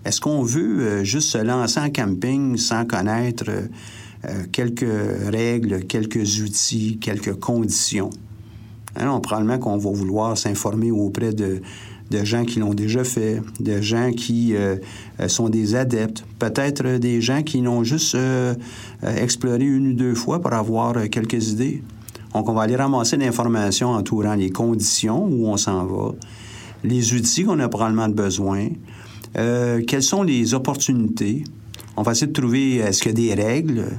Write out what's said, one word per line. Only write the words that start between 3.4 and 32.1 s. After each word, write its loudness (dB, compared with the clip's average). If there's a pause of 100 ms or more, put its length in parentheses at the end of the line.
euh, -4 (640)
euh, -4 (100)
quelques -2 (420)
règles, 0
quelques 0
outils, -2
quelques -2
conditions ? 0 (840)
Hein, -2
non, 0
probablement 0
qu'on 0
va 0
vouloir 0
s'informer 0
auprès 0
de, 0 (480)
de 2
gens 2
qui 0
l'ont 2
déjà 2
fait, 0 (200)
de 2
gens 2
qui, 2
euh, 2 (460)
euh, 0
sont 2
des 2
adeptes, 0 (140)
peut-être, 0
euh, 2
des 2
gens 2
qui 0
l'ont 2
juste, 0
euh, 2 (520)
euh, 0
exploré 0
une 4
ou 2
deux 2
fois 0
pour 0
avoir, 0
euh, 0
quelques 0
idées. -2 (520)
Donc, 0
on 0
va 2
aller 2
ramasser 2
l'information 2
entourant 2
les 2
conditions 2
où 2
on 2
s'en 0
va, -2 (720)
les 2
outils 2
qu'on 2
a 2
probablement 2
besoin, 0 (680)
euh, 2
quelles 2
sont 2
les 2
opportunités. 0 (500)
On -2
va 2